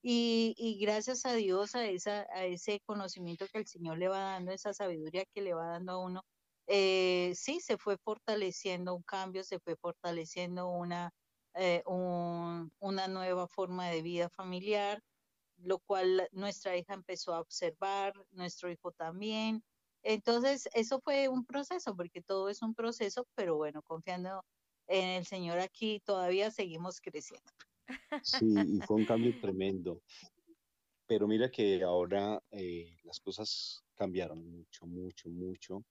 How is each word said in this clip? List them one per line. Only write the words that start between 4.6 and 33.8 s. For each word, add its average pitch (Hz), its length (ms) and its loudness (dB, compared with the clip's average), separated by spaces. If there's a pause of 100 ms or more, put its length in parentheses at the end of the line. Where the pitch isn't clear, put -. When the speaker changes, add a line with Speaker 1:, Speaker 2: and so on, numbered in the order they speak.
Speaker 1:
sabiduría 175 520 -4 (100)
que 202 80 -4
le 185 120 0
va 165 120 -2
dando 175 260 -6
a 185 120 -4
uno, 185 180 -6 (460)
eh, 185 680 4
sí, 302 260 -4
se 226 180 0
fue 202 200 0
fortaleciendo 185 960 -2
un 175 80 -6
cambio, 190 420 -4
se 185 160 -4
fue 165 160 -4
fortaleciendo 175 920 -4
una, 175 420 -2 (440)
eh, 175 320 4
un, 170 920 -2
una 190 300 -2
nueva 185 400 0
forma 180 420 -2
de 165 120 0
vida 170 260 0
familiar, 202 720 -2 (580)
lo 185 220 0
cual 185 520 4
nuestra 190 440 -2
hija 180 180 -2
empezó 180 400 -4
a 170 60 0
observar, 196 720 -2 (180)
nuestro 180 400 -6
hijo 175 220 -8
también. 214 720 -2 (380)
Entonces, 240 720 2
eso 233 260 2
fue 277 280 4
un 254 180 0
proceso, 277 500 -4
porque 175 260 -6
todo 196 260 0
es 202 140 -4
un 226 120 0
proceso, 226 600 -2
pero 175 220 2
bueno, 151 260 -2
confiando 180 640 -6 (420)
en 185 220 4
el 185 180 -2
Señor 175 320 -2
aquí, 208 460 -2
todavía 190 460 2
seguimos 180 500 -6
creciendo. - 500 -12 (680)
Speaker 2:
Sí, 104 560 4
y 95 60 2
fue 107 140 2
un 110 100 6
cambio 117 280 4
Speaker 3:
<laughs> - 60 -8
Speaker 2:
tremendo. 95 640 -2 (1040)
Pero 104 220 4
mira 110 220 4
que 98 340 4
ahora, 92 680 2
eh, 85 540 -8
las - 160 -12
cosas - 640 -6 (100)